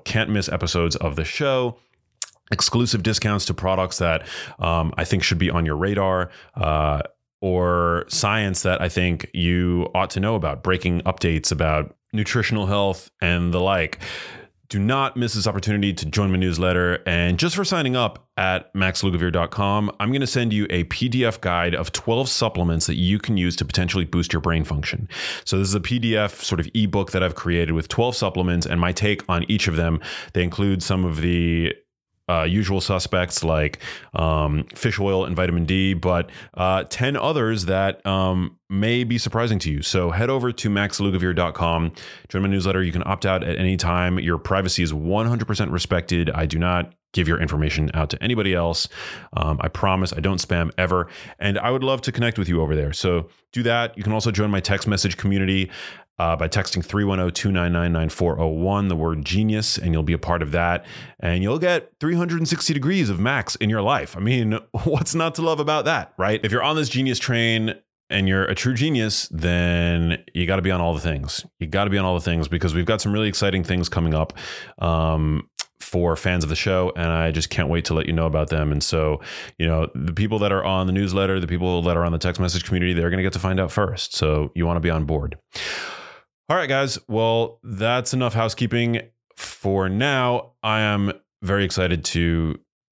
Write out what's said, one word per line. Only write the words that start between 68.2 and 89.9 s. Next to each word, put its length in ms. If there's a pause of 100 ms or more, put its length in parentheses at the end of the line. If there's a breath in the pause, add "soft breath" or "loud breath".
you're 180
a 100
true 180
genius, 560
then 920 (100)
you 140
gotta 140
be 100
on 100
all 140
the 60
things. 440 (140)
You 80
gotta 240
be 80
on 60
all 100
the 60
things 260
because 260
we've 120
got 160
some 100
really 160
exciting 360
things 240
coming 280
up, 180 (460 loud breath)
um, 720 (300)
for 360
fans 280
of 60
the 60
show, 400
and 160
I 180
just 220
can't 180
wait 160
to 80
let 140
you 60
know 120
about 240
them. 220
And 100
so, 400 (380 loud breath)
you 80
know, 260
the 200
people 260
that 120
are 120
on 240
the 60
newsletter, 460
the 80
people 360
that 120
are 80
on 80
the 60
text 240
message 220
community, 300
they're 180
gonna 100
get 120
to 60
find 200
out 120
first. 440
So 400
you 100
wanna 140
be 100
on 160
board. 320 (1120 loud breath)
All 60
right, 140
guys. 280 (120)
Well, 520
that's 520
enough 200
housekeeping 680 (340)
for 540
now. 640 (100)